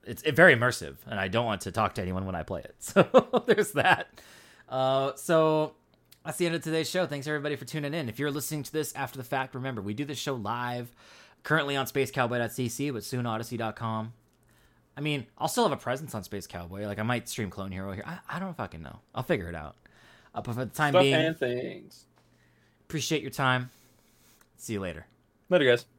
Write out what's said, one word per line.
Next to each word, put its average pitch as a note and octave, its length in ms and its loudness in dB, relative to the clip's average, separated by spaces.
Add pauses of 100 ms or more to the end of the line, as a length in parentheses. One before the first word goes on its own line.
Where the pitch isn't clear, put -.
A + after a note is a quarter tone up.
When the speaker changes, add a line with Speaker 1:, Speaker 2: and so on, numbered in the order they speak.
Speaker 1:
It's, - 200 -12
it's D3+ 120 2
very D#3+ 200 10
immersive, A2+ 400 0 (100)
and G#2 140 -6
I F#2+ 80 0
don't A2+ 180 0
want G#2 160 -2
to F#2+ 100 -6
talk G#2 240 0
to G#2+ 60 -4
anyone F#2 240 -4
when F#2 100 -4
I E2 80 -4
play F2+ 180 -6
it. - 160 -16
<laughs> - 20 -20
So, - 680 6
there's G#3 260 4
that. - 460 2 (480)
Uh, C3 480 0
so, D#3 600 4 (500)
that's - 120 -8
the F3 80 2
end E3+ 100 2
of E3 80 -2
today's D#3+ 260 0
show. F#3 160 0
Thanks, C#3 220 -6
everybody, D3 300 -2
for - 80 -10
tuning D3 280 -4
in. D#3+ 140 -4
If G#2+ 100 -8
you're C#3+ 140 0
listening D3 320 -4
to - 80 -12
this D3+ 240 -4
after C#3 220 -6
the B2+ 80 -10
fact, C3 300 -4
remember, B2+ 260 -6
we G2+ 120 -4
do C3+ 120 -4
this C#3 120 -8
show C#3 180 -4
live, A#2+ 540 -6 (540)
currently C#3+ 320 2
on C3 100 2
space C3 260 0
cowboy B2 260 0
dot A#2 160 0
C B2 160 -2
C, C#3+ 220 -4
but A2 120 -4
soon B2 220 -4
odyssey A2+ 320 -4
dot A2 180 -4
com. A2+ 380 -4 (840)
I C#3+ 60 -10
mean, D3 240 -2 (120)
I'll - 120 -2
still A#3+ 140 2
have F3 100 4
a A#2 80 -6
presence C3 340 -4
on G2+ 80 -4
Space G2 240 -8
Cowboy. F2+ 380 -8
Like, G2+ 140 -4
I G#2+ 40 -2
might A#2 240 0
stream G2+ 220 -4
Clone F#2+ 240 -8
Hero F#2+ 180 -6
here. F#2+ 160 -8
I, F3 120 -10 (100)
I E3+ 100 -6
don't F#3 160 -8
fucking F2 260 -10
know. C#2+ 180 -14 (140)
I'll B2 100 -6
figure G2+ 260 0
it E2+ 60 -8
out. D2+ 200 -10 (580)
Uh, - 80 -6
but A#2 120 -6
for B2 100 -2
the - 40 -2
time D3 260 0
Speaker 2:
Stuff F3+ 80 8
Speaker 1:
being, C#3 140 6
Speaker 2:
and D#3+ 220 2
things. - 680 -6 (840)
Speaker 1:
appreciate D3+ 340 -2
your C3+ 100 -8
time. B2+ 380 2 (840)
See - 180 -10
you G#2 60 -2
later. E2+ 280 -8 (420)
Speaker 2:
Later, F3 160 6
guys. A#2+ 200 6 (140)